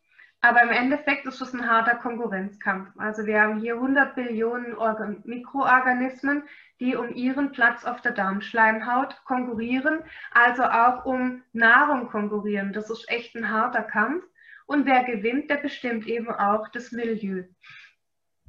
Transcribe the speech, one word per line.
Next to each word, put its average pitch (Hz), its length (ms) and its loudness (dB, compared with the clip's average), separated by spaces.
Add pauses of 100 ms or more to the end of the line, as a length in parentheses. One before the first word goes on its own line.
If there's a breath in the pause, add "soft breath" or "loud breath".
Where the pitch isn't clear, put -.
(400 soft breath)
aber 240 220 6
im 233 80 4
Endeffekt 277 560 0
ist 254 140 -10
es 254 140 -10
ein 240 160 -4
harter 233 240 4
Konkurrenzkampf. 202 1000 -4
Also 214 300 -6
wir 214 160 2
haben 214 160 2
hier 233 200 -4
hundert 262 380 2
Billionen 240 600 -4
Organ-, 214 480 -4
Mikroorganismen, 254 1160 0 (380 loud breath)
die 254 140 0
um 233 180 -6
ihren 262 380 -2
Platz 240 340 2
auf - 180 -8
der 240 100 0
Darmschleimhaut 220 1120 0
konkurrieren, 254 720 -2 (320 loud breath)
also 247 320 4
auch 240 420 2
um 254 380 -2 (100)
Nahrung 247 540 4
konkurrieren. 208 680 -4
Das 214 160 -8
ist - 220 -10
echt 233 240 -6
ein 226 160 -4
harter 220 320 0
Kampf. 233 400 -2 (440 loud breath)
Und 285 200 2
wer 254 160 6
gewinnt, 247 480 -2
der 285 60 2
bestimmt 240 500 -6
eben 233 240 -4
auch 214 380 0
das 240 240 -14
Milieu. 208 500 -4 (1080 loud breath)